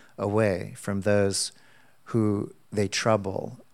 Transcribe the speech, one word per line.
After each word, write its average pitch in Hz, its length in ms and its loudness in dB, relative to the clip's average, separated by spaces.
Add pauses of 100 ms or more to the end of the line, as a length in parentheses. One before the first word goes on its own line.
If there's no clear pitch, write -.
(180)
away 104 580 0
from 98 260 -4
those 101 500 2 (540)
who 107 460 0 (180)
they 101 180 0
trouble, 104 720 0 (160)